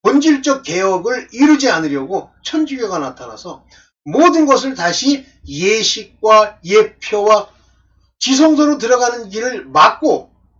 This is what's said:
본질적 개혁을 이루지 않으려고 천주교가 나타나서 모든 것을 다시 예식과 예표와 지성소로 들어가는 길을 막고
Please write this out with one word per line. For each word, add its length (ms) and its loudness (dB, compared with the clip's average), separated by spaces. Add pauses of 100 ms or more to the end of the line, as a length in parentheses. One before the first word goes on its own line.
본질적 600 0
개혁을 680 -4
이루지 380 2
않으려고 600 -4 (120)
천주교가 560 -6
나타나서 640 -14 (400)
모든 440 2
것을 260 0
다시 520 -2 (220)
예식과 1160 0
예표와 840 0 (720)
지성소로 600 2
들어가는 500 -2
길을 360 -8
막고 680 0 (280)